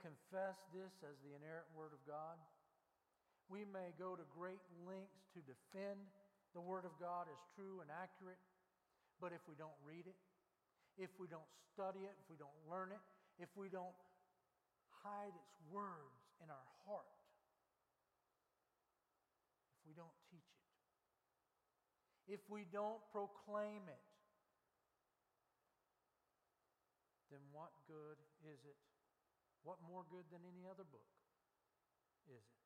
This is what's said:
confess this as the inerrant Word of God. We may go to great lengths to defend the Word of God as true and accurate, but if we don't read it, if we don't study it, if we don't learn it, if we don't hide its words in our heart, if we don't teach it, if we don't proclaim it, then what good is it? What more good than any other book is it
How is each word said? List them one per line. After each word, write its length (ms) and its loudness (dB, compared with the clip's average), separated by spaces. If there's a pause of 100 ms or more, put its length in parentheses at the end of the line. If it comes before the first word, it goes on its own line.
confess 560 4 (160)
this 180 0 (140)
as 160 -4
the 160 -6
inerrant 400 -2
Word 160 -4
of 100 -8
God. 320 0 (1120)
We 160 2
may 320 2
go 220 4
to 80 -2 (100)
great 240 2 (240)
lengths 540 -4
to 80 -6
defend 560 0 (560)
the 80 0
Word 180 6
of 160 -2
God 320 4
as 80 -4 (160)
true 240 0
and 140 -4
accurate, 480 -2 (800)
but 100 4
if 160 0
we 80 -6
don't 300 -4
read 240 -4
it, 80 -10 (800)
if 180 2
we 140 0
don't 180 -4 (240)
study 320 4
it, 160 -2
if 80 -14
we 140 -6
don't 160 -8 (100)
learn 240 6
it, 120 -2 (360)
if 160 -2
we 140 4
don't 260 2 (1080)
hide 260 4
its 220 -8 (180)
words 480 2 (240)
in 80 -10
our 160 -6 (220)
heart, 260 2 (2500)
if 100 -16
we 80 -10
don't 220 -10 (100)
teach 140 -16
it, 240 -20 (1600)
if 240 -2
we 160 0
don't 320 6 (160)
proclaim 720 4
it, 200 -8 (3250)
then 80 -10 (160)
what 160 -4 (160)
good 320 -4 (240)
is 240 -8
it? 80 -12 (880)
What 240 -2
more 240 0
good 160 -4
than 160 -8
any 240 -6
other 160 -4
book 240 -12 (1200)
is 160 -12
it 220 -20